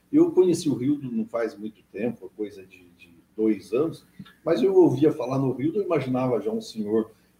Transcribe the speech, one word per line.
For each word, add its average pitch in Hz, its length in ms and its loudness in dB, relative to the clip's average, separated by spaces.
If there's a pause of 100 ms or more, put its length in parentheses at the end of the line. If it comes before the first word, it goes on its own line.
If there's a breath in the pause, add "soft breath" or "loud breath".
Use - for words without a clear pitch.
(120 soft breath)
Eu 165 180 6
conheci 180 380 2
o 127 60 0
Rildo 135 360 -4
não 110 140 -4
faz 113 320 -4
muito 107 240 -14 (100)
tempo, 104 460 -8
coisa 101 280 -10
de, 92 180 -20 (140)
de 87 140 -20 (240)
dois 107 380 -2
anos, 151 320 -2 (380 loud breath)
mas 175 180 0
eu 226 140 2
ouvia 151 360 6
falar 131 280 -4
no 135 140 0
Rildo, 160 260 -2
eu 196 60 -2
imaginava 127 560 0
já 104 100 -4
um 113 100 -4
senhor 110 500 -4 (280 soft breath)